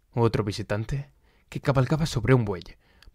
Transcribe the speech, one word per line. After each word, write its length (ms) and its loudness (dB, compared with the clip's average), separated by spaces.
Otro 300 2
visitante, 680 -6
que 100 -8
cabalgaba 460 2
sobre 280 2
un 120 4
buey, 180 -6